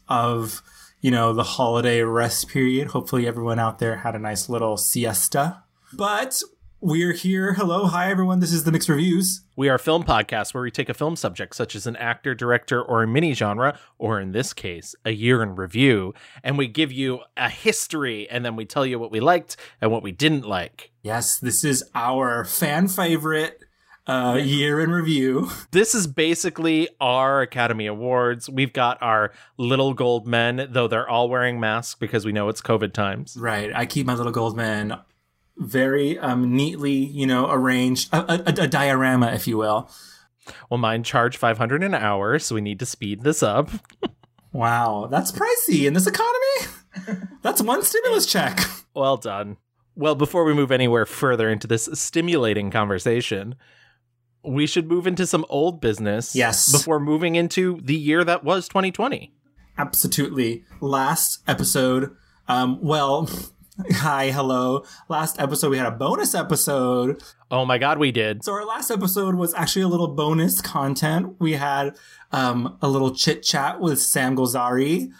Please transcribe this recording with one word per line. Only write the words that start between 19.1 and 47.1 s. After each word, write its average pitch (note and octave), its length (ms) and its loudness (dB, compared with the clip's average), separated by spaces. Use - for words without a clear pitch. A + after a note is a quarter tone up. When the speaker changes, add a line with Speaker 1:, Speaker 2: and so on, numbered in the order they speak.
Speaker 2:
we A2 80 -2
liked E3 380 2
and A2 100 2
what A2 120 -2
we G2 100 -8
didn't C#3 340 0
like. F#2 440 -6
Speaker 1:
Yes, A2+ 340 -2
this B2 280 -2
is C3+ 180 0
our B2 520 0
fan D#3+ 420 0
favorite, D#3+ 720 -2
uh, B2+ 300 0
Speaker 2:
Yeah. C#3+ 80 0
Speaker 1:
year C#3+ 340 2
in D#3+ 120 2
review. D#3+ 600 0
Speaker 2:
This G#3+ 220 4
is G3 140 0
basically D#3+ 800 0
our C3 400 2
Academy A#2 460 -2
Awards. A#2+ 600 -2
We've C3+ 220 0
got B2 300 0
our A2 320 2
little C3 360 2
gold A#2+ 320 0
men, A#2+ 460 0
though A#2+ 160 2
they're A2+ 220 -2
all A#2+ 180 2
wearing B2 320 0
masks A2 400 -4
because A2 260 -2
we G#2+ 60 -4
know G#2 160 0
it's A2 140 -4
covid G#2+ 320 0
times. G#2 440 -4
Speaker 1:
Right. G#2+ 380 -4
I A#2+ 100 -2
keep C#3 220 -2
my B2 60 0
little A#2+ 180 -2
gold A2+ 240 -2
men A2 400 -4
very, C3+ 560 0
um, B2 380 0
neatly, C#3+ 380 0
you C#3 340 -2
know, B2+ 240 2
arranged, B2+ 600 0
a, D#3+ 60 4
a, F3 280 0
a D3 60 2
diorama, C3 640 2
if - 120 -4
you A2+ 120 -2
will. G#2+ 340 0
Speaker 2:
Well, A#2+ 80 -2
mine A2+ 260 0
charge B2 320 2
five A2+ 220 2
hundred B2+ 260 0
an G3 100 -2
hour, G#2+ 460 2
so - 160 -6
we G#2+ 60 -2
need G#2 180 -6
to B2 60 -6
speed G#2 380 -8
this D#3 200 2
up. B2 260 2
<laughs> - 80 -4
Speaker 1:
Wow, A#2 580 0
that's - 220 0
pricey A#4 520 2
in C#3+ 80 2
this F#3 140 2
economy. A#4+ 1300 -4